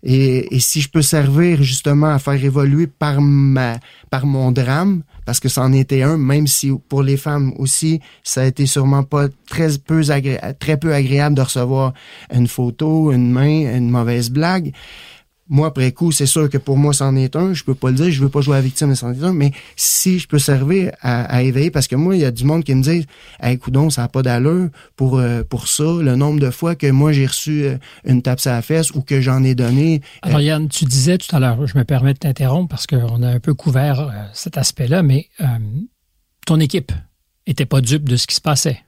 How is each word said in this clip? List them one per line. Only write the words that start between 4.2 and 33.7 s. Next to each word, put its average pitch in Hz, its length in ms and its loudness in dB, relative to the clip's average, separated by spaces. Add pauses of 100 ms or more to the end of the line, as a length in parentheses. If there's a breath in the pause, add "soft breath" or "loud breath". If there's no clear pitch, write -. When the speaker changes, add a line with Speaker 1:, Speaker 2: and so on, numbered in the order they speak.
Speaker 1:
mon 131 260 0
drame, 151 520 0 (200 soft breath)
parce 120 160 -4
que 131 80 -2
c'en 131 240 0
était 135 300 2
un, 156 160 2
même 143 280 2
si 139 240 -2 (200)
pour 139 120 0
les 139 140 0
femmes 139 400 -2
aussi, 156 440 -2 (240 loud breath)
ça - 180 -4
a - 20 2
été 131 220 0
sûrement 139 380 2
pas 143 240 0 (200)
très 156 300 -2
peu 160 320 0
agré-, 139 280 -2 (200)
très 151 180 -2
peu 156 160 -2
agréable 143 420 2
de 139 60 2
recevoir 131 540 0 (360 loud breath)
une 123 160 2
photo, 156 640 0
une 123 200 2
main, 139 440 2
une 123 140 0
mauvaise 120 400 0
blague. 156 460 -2 (760 loud breath)
Moi, 151 200 2
après 131 240 0
coup, 170 180 0
c'est 143 160 0
sûr 151 240 0
que 139 80 -2
pour 139 180 -2
moi, 147 160 2
c'en 135 220 0
est 131 220 0
un. 185 180 0
Je 147 80 -8
peux 135 140 -2
pas 131 140 -2
le 127 40 2
dire, 160 160 2
je 135 100 0
veux 139 80 2
pas 147 120 0
jouer 143 140 0
à 135 40 2
la 135 60 2
victime, 131 240 -2
mais 135 80 2
c'en 120 160 -6
est 131 100 -6
un. 185 100 0
Mais 143 200 0 (240 loud breath)
si - 420 0
je 160 80 -6
peux 147 140 0
servir 147 500 0 (100)
à, 120 220 -2
à 123 200 0
éveiller, 131 280 0
parce 135 160 0
que - 80 -6
moi, 175 220 2
il 170 60 2
y - 20 2
a 127 80 0
du 117 100 -6
monde 151 220 0
qui 139 100 0
me 131 80 4
dit, « 156 240 0 (340 loud breath)
Hey, 127 160 0
coudonc, 135 340 0
ça 123 120 -4
a 123 60 -2
pas 135 140 -2
d'allure 143 480 0 (260 loud breath)
pour, 131 220 0
euh, 120 260 0
pour - 240 -8
ça. » - 160 -2 (180)
Le 127 140 2
nombre 147 240 2
de 135 100 0
fois 170 240 -4
que 147 160 0
moi, 143 220 4
j'ai 135 140 2
reçu, 151 360 -2
euh, 131 160 -2 (260 loud breath)
une 127 180 2
tape 123 180 -2
sur 131 100 -2
la 120 100 -2
fesse 160 300 -2
ou 135 120 -6
que 135 180 -2
j'en 131 240 2
ai 131 100 2
donné, 135 460 2 (240 loud breath)
euh, 175 60 -2
Speaker 2:
Alors, 147 100 4
Yann, 151 280 0
tu - 160 -4
disais 135 320 2
tout - 200 -6
à - 20 4
l'heure, 131 260 0
je 120 140 0
me 123 60 2
permets 135 300 2
de - 40 -8
t'interrompre 139 500 -2
parce - 200 -8
qu'on 120 340 0
a 123 60 0
un 123 100 0
peu - 160 0
couvert, 135 460 0